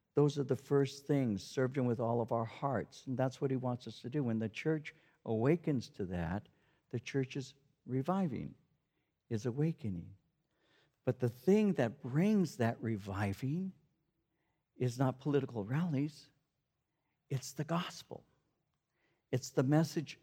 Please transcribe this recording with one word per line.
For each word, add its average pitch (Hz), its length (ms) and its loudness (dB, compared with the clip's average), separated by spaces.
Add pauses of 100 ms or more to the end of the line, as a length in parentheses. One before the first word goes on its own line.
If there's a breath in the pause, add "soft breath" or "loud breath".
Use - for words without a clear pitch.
(160)
Those 143 220 4
are 143 60 0
the 127 120 0
first 139 520 0
things, 127 360 2
served 131 340 -2
him 127 80 2
with 117 140 0
all 117 220 2
of 113 100 -4
our 113 140 2
hearts. - 640 -4
And 131 100 -2
that's 127 240 0
what 139 100 0
he 131 60 0
wants 123 300 -4
us 110 140 -12
to - 80 -10
do. 147 140 -2
When 113 160 0
the 113 100 -2
church 156 440 -2 (320 soft breath)
awakens 131 640 2
to 101 140 -6
that, 87 420 -4 (440)
the 120 80 -4
church 131 360 -4
is 135 180 -8 (340)
reviving, 139 640 -2 (760)
is 113 160 -4
awakening. 117 640 -4 (960)
But - 140 0
the 120 100 2
thing 196 440 4
that 117 300 0
brings 175 540 2
that 117 240 2
reviving 110 920 -2 (1040)
is 123 200 -2
not 131 220 2
political 131 440 -2
rallies, 147 680 -2 (1000)
it's 131 220 -6
the 147 140 -6
gospel. - 580 -6 (1080)
It's - 200 -4
the 147 120 2
message 151 600 2